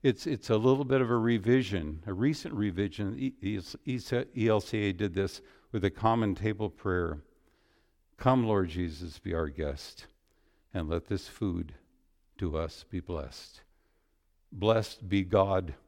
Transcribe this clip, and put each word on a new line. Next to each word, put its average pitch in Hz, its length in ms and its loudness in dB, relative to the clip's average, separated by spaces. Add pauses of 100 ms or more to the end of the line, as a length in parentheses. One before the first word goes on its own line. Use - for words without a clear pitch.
it's, 131 220 2
it's 135 240 -6
a 110 60 4
little 131 280 4
bit 131 160 2
of 117 100 0
a 120 60 4
revision, 104 880 2
a 101 60 -6
recent 131 400 -2
revision. 101 680 -2
E-, 131 240 -4
E-, 98 180 -4 (260)
E-, 127 140 -4 (360)
E 113 120 4
L 107 120 6
C - 180 -4
A 101 140 2
did 90 220 -2
this 98 260 -2 (320)
with 101 120 -2
a 95 60 2
common 110 440 2
table 104 340 -2
prayer. 85 540 -4 (960)
"Come, 131 280 4
Lord 101 220 2
Jesus, 82 500 -6
be 87 140 -8
our 82 160 -2
guest, 71 580 -8 (680)
and 80 140 -4
let 82 180 -2
this 98 200 -6
food 87 480 -4 (640)
to 80 220 -2
us 80 300 -6
be 92 120 -6
blessed. - 640 -10 (920)
Blessed 107 560 2
be 98 160 2
God 95 500 2 (140)